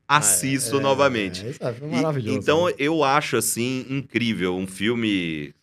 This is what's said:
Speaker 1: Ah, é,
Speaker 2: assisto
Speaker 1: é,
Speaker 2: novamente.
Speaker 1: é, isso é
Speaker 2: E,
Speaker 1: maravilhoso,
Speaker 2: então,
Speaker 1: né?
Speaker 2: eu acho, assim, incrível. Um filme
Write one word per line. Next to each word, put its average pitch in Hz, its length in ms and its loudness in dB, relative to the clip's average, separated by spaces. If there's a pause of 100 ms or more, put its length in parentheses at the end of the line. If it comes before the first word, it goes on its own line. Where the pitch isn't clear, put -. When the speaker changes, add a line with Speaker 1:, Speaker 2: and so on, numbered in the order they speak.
Speaker 1:
Ah, 143 80 4
é, - 40 8
Speaker 2:
assisto 135 580 0
Speaker 1:
é, - 20 0
Speaker 2:
novamente. 127 680 2
Speaker 1:
é, 117 40 -8
isso 151 120 -12
é 120 200 -4
Speaker 2:
E, 147 40 -12 (160)
Speaker 1:
maravilhoso, 135 360 -2
Speaker 2:
então, 151 300 2
Speaker 1:
né? 156 100 0
Speaker 2:
eu 151 260 0
acho, 139 320 2
assim, 120 540 -2
incrível. 113 680 0
Um 95 120 -2
filme 95 960 -2